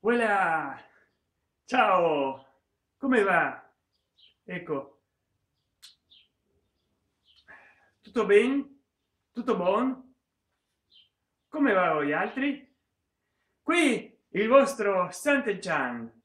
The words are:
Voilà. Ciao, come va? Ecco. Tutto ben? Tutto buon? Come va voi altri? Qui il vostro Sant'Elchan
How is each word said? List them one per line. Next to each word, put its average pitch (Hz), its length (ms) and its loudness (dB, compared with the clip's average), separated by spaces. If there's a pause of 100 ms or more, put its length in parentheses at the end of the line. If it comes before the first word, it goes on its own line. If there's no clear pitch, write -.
Voilà. 190 720 0 (880)
Ciao, 175 800 0 (520)
come 254 260 2
va? 165 500 -2 (680)
Ecco. 160 600 -10 (3000)
Tutto 220 260 -4
ben? 247 560 2 (480)
Tutto 233 260 -4
buon? 214 560 -2 (1300)
Come 285 260 0
va 180 200 2
voi 147 200 0
altri? 226 640 -6 (840)
Qui 302 560 -2 (120)
il 208 180 -2
vostro 202 640 2
Sant'Elchan 160 1000 -4 (140)